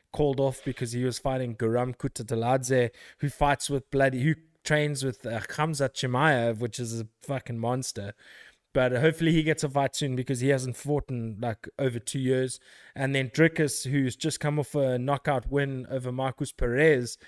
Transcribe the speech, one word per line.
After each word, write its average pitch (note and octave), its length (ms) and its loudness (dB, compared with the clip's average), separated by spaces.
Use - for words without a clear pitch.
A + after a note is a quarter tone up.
called C#3 260 2
off C3+ 240 0
because B2+ 300 -4
he B2 100 -2
was B2 160 -2
fighting C3 360 -4
Guram A#2+ 420 0
Kutateladze, B2 960 0
who C#3+ 100 -2
fights C#3+ 400 0
with C#3 220 -4
bloody, C3+ 320 2
who D3+ 120 4
trains D3 400 0
with, C3 220 -4
uh, A2+ 160 -4
Khamzat D3 540 -2
Chimaev, B2 640 2
which A#2 200 -6
is A#2 220 -6
a A2 60 -8
fucking B2 340 -6
monster. A2+ 560 -4
But B2+ 200 4
hopefully D#3 380 4
he D#3+ 120 4
gets D3+ 200 0
a D3 60 0
fight C#3 260 0
soon C3+ 200 -2
because B2+ 240 -2
he C3 100 2
hasn't B2+ 280 0
fought C#3+ 320 -2
in, A2+ 320 -6
like, A#2 260 -6
over B2+ 200 0
two C3+ 200 -6
years. C3 400 0
And C#3 200 0
then C3 140 0
Dricus, D#3 600 2
who's C3+ 260 2
just - 240 -4
come D3+ 200 0
off C#3+ 160 -4
a C3 240 2
knockout C3+ 500 -2
win C3+ 400 -2
over B2+ 220 -4
Marcus C3 400 -4
Perez, B2+ 680 2